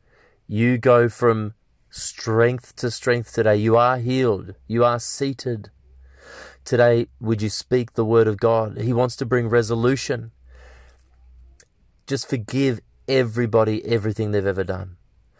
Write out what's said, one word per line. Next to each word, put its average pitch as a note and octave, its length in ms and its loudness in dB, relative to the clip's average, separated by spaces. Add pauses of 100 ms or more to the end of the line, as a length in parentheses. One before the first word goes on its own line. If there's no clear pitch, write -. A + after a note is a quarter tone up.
(480)
You A#2 300 0
go A#2+ 320 4
from A2 420 0 (380)
strength A#2 840 -2
to A#2+ 140 -4
strength A#2+ 440 -4
today. G#2+ 220 4
You A2 200 4
are B2 220 4
healed. A#2 560 -2 (120)
You A#2 180 0
are A#2+ 140 2
seated. B2 720 -6 (960)
Today, A#2+ 440 2 (120)
would A2 220 -2
you G#2+ 80 -2
speak B2 420 -2
the A2+ 140 -2
word A2+ 200 4
of G#2 120 0
God? A2+ 400 0
He A#2 160 -2
wants A#2+ 220 0
to B2 100 -6
bring A#2+ 240 0
resolution. A#2 800 0 (1800)
Just C3+ 200 -6
forgive B2+ 540 -2 (260)
everybody A2+ 800 0
everything G#2+ 460 -2
they've G2+ 160 0
ever F#2+ 180 -2
done. F#2 320 -8 (440)